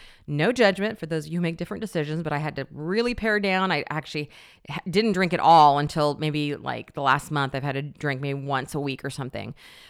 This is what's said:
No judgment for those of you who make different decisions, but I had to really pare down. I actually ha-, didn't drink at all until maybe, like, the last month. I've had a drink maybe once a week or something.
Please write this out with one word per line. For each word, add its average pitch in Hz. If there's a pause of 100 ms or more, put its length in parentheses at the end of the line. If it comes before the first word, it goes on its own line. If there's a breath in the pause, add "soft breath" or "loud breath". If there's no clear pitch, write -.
(260 soft breath)
No 156
judgment 202
for -
those 156
of 156
you 175
who 175
make 165
different 196
decisions, 160
but 151
I 147
had 151
to 135
really 208
pare 214
down. 190
I 147
actually 151 (380 loud breath)
ha-, 147
didn't 208
drink 180
at 175
all 151
until 147
maybe, 147
like, 117
the 143
last 139
month. 139
I've 131
had 139
a 139
drink 139
maybe 139
once 135
a 147
week 139
or 139
something. 123 (360 loud breath)